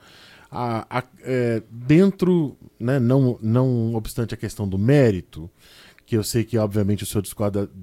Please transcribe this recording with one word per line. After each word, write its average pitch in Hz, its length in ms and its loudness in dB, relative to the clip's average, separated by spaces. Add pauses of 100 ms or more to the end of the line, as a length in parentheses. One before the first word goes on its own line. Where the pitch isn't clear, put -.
(500)
A, 120 500 -6
a, - 40 -6 (160)
é, 120 500 -2
dentro, 165 880 2 (240)
né, 127 180 0
não, 123 440 2
não 117 520 0
obstante 110 380 -6
a 110 40 -10
questão 104 300 -6
do 95 120 -4
mérito, 104 720 2 (560)
que 117 100 -2
eu 107 80 0
sei 117 180 -2
que, 110 140 -4
obviamente, 104 460 0
o 95 40 -10
senhor 107 140 -4
discorda 101 500 -4 (120)